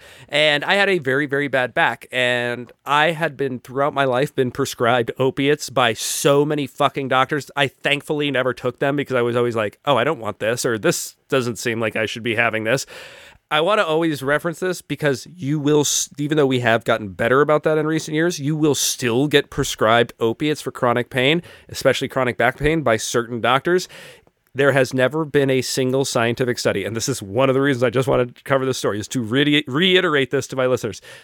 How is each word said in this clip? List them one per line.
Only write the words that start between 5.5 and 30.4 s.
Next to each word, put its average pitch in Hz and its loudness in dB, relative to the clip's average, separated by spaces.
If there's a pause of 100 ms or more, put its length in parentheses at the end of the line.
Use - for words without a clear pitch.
by 120 2
so 143 2
many 147 -2
fucking 139 -2
doctors. 131 0
I 139 2
thankfully 147 -2
never 127 0
took - -6
them 143 0
because 135 -2
I 123 2
was 120 0
always 120 0
like, 104 -2
"Oh, 143 4
I 117 2
don't 147 -2
want 104 -8
this," 117 0
or, 117 0
"This - -2 (120)
doesn't 123 -2
seem 113 -2
like 110 -2
I 110 0
should 110 -8
be 113 -2
having 110 0
this." 120 0 (680)
I 151 2
wanna 202 2
always 160 0
reference 151 -2
this 185 -4
because 139 -2
you 151 -4
will, 147 4
s-, - -2
even 147 -4
though 147 4
we 127 0
have 117 2
gotten 110 -2
better 117 2
about 151 2
that 156 2
in 156 0
recent 156 -4
years, 165 0
you 147 -2
will 151 2
still 123 0
get 143 2
prescribed 117 2
opiates 143 -2
for 131 -8
chronic 120 0
pain, 135 2 (260)
especially - 0
chronic 127 -2
back 120 2
pain, 156 0
by 120 2
certain 117 -4
doctors. 135 0 (680)
There 135 4
has 131 2
never 131 0
been 139 2
a 131 2
single 131 -2
scientific 120 0
study, 98 0
and 107 -6
this 113 -4
is 127 -4
one 110 -2
of 131 2
the 131 2
reasons 135 0
I 123 2
just 123 0
wanted 127 0
to - -20
cover 135 0
this 127 -2
story, 104 -2
is 104 -8
to 131 -4
re-, 143 0
reiterate 165 0
this 131 -2